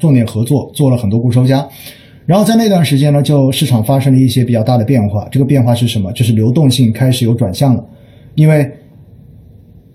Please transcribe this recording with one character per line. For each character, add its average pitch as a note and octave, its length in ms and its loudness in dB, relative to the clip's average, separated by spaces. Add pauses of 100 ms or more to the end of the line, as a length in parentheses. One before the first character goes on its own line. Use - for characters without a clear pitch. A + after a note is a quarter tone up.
重 D#3 120 2
点 A#2+ 140 2
合 A2 160 -4
作， B2+ 320 -2
做 C#3 160 0
了 B2+ 60 0
很 A2 120 -4
多 G#2+ 120 0
固 A#2+ 100 -2
收 B2+ 160 2
加。 C3+ 180 0 (600)
然 E3+ 100 2
后 G#3 80 2
在 A3+ 120 2
那 A3+ 120 2
段 F3+ 160 2
时 C#3 140 0
间 D3 140 2
呢， C#3+ 100 2
就 C#3 300 0
市 - 120 -2
场 A#2 200 0
发 C3+ 160 0
生 C3+ 120 0
了 B2+ 60 4
一 C3 80 4
些 B2 180 0
比 A#2+ 80 -2
较 A#2 120 0
大 B2 120 0
的 A#2 80 0
变 B2+ 160 0 (100)
化。 G2+ 200 -6
这 C3 80 -4
个 C3+ 80 0
变 C#3 160 2
化 A#2+ 100 0
是 A#2 140 -2
什 A2 140 -4
么？ F#2+ 100 -4
就 A#2 140 -2
是 A#2 80 0
流 A2 180 0
动 C#3 180 2
性 A#2+ 240 2
开 B2+ 160 0
始 B2 160 -2
有 A#2 80 0
转 G#2 220 -2
向 C#3 180 0
了。 - 140 -4 (480)
因 D#3 140 2
为 D3+ 200 2 (1300)